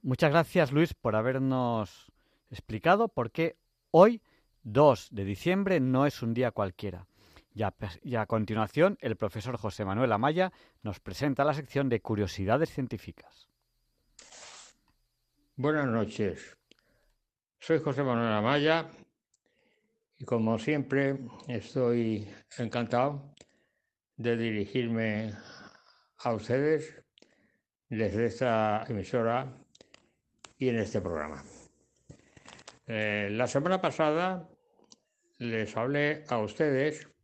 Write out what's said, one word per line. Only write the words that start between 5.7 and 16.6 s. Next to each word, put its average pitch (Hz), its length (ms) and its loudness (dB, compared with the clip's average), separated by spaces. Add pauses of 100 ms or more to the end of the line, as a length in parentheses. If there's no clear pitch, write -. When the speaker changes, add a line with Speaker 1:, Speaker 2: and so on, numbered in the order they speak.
Speaker 1:
no 127 240 2
es 135 180 -2
un 117 100 -2
día 120 180 0
cualquiera. 92 560 -6 (460)
Y 107 100 -4
a, 98 120 -2 (260)
y 127 140 -6
a 110 100 0
continuación, 110 760 0
el 110 160 -4
profesor 110 400 -6
José 107 260 -6
Manuel 110 300 2
Amaya 160 400 0 (280)
nos 104 200 -8
presenta 139 420 -2
la 147 100 2
sección 139 360 -2
de 117 100 2
Curiosidades 104 680 0
Científicas. - 800 -10 (2000)
Speaker 2:
Buenas 147 300 2
noches. 110 720 -2 (1000)